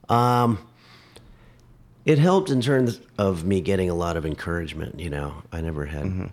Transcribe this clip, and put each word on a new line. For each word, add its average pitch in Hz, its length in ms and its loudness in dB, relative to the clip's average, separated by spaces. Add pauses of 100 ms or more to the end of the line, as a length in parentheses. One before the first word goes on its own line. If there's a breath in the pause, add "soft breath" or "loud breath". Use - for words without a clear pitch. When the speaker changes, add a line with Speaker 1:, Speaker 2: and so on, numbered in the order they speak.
Speaker 1:
Um, 120 500 4 (1500 soft breath)
it 147 120 6
helped 185 300 4
in 127 140 2
terms 127 380 2 (180)
of 95 260 2
me 95 160 2
getting 92 300 0
a 87 40 -2
lot 85 220 -2
of 78 80 -4
encouragement, 80 760 -6
you 82 120 -8
know. 71 320 -8 (100)
I 82 80 -8
never 80 240 -6
had, 73 200 -8
Speaker 2:
Mm-hmm. 92 280 -6